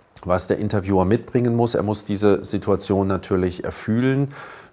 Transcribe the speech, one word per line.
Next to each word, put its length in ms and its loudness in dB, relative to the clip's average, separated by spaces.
was 260 0
der 100 2
Interviewer 480 0
mitbringen 500 0
muss. 180 0
Er 80 2
muss 220 -2
diese 400 2
Situation 600 0
natürlich 580 -2
erfühlen, 640 0